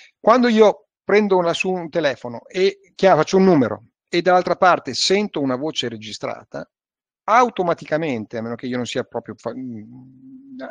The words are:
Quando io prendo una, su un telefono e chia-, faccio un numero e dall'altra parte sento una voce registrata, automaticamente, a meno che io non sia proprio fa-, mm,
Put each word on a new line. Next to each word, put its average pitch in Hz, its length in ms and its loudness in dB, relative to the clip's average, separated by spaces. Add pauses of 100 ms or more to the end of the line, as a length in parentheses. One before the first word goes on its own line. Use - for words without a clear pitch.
(180)
Quando 240 300 4
io 214 380 4 (180)
prendo 202 320 2
una, 170 160 0
su 185 180 -4
un 170 200 -6
telefono 123 560 -4
e - 480 -2
chia-, 190 200 4
faccio 156 220 0
un 190 80 6
numero 131 440 2 (200)
e 175 140 -2
dall'altra 180 340 2
parte 165 380 2
sento 196 480 -2
una 131 140 -4
voce 135 340 -6
registrata, 110 760 -12 (580)
automaticamente, 165 1120 -2
a 110 60 -6
meno 117 140 -8
che 127 100 -12
io 123 100 -6
non 123 80 -4
sia 113 200 -6
proprio 113 340 -12
fa-, 117 160 -10
mm, 127 1080 -18 (100)